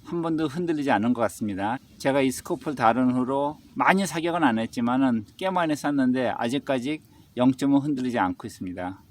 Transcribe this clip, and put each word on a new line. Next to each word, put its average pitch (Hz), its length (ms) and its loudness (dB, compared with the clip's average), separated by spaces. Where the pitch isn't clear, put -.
한 170 160 -6
번도 160 260 0
흔들리지 151 440 -2
않은 113 220 2
것 117 80 -2
같습니다. 104 560 -4
제가 139 240 2
이 135 100 2
스코프를 156 440 -6
다룬 123 360 4
후로 139 460 -2
많이 175 300 4
사격은 165 380 0
안 113 140 4
했지만은 120 680 0
꽤 190 120 -2
많이 170 260 0
쐈는데 131 640 0
아직까지 135 600 -2
영 127 140 4
점 139 220 0
오 143 60 4
흔들리지 127 380 -2
않고 92 300 -2
있습니다. 92 640 -10